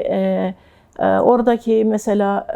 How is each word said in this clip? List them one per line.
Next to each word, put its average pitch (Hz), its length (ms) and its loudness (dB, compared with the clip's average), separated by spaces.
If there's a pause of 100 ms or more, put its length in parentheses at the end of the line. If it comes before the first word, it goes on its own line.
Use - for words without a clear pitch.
e, 190 440 -2 (460)
e, - 60 0
oradaki 226 800 2
mesela, 208 720 -2